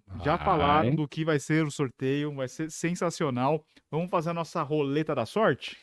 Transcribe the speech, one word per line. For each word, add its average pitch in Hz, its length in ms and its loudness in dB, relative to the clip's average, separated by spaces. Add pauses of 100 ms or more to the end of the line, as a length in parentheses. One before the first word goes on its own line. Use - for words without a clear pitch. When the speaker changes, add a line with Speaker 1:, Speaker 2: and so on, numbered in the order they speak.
(220)
Speaker 1:
Já 151 140 2
Speaker 2:
Vai. - 80 -4
Speaker 1:
falaram 147 500 4
do 151 140 0
que 156 160 -4
vai 151 160 2
ser 156 240 2
o 147 60 -2
sorteio, 143 640 -2
vai 135 140 -6
ser 156 240 -8
sensacional. 160 960 0 (260)
Vamos 175 200 -4
fazer 170 200 0
a 170 40 -2
nossa 165 280 -4
roleta 147 520 0
da 123 100 0
sorte? 190 580 0